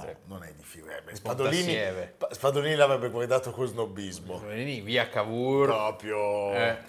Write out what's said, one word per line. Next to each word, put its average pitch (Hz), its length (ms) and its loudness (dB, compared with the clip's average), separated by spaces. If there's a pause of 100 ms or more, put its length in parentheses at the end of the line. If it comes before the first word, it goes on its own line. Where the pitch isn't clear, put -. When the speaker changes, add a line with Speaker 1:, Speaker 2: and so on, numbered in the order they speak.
(260)
Speaker 1:
No, 95 120 -12
non 87 60 -12
è 78 120 -16
di 76 80 -20
Firenze. 78 480 -14
Speaker 2:
Di - 60 -14
Speaker 1:
Spadolini, 127 460 0
Speaker 2:
Pontassieve. 95 540 -2
Speaker 1:
Pa-, - 160 -4
Spadolini 143 420 2
l'avrebbe 135 340 6
guardato 120 420 0
con 123 160 -2
snobismo. 95 680 -6
Speaker 2:
Spadolini, 113 440 -6
via 117 280 2
Cavour. 123 580 2
Speaker 1:
Proprio. 107 840 0
Speaker 2:
Eh, 113 240 2 (120)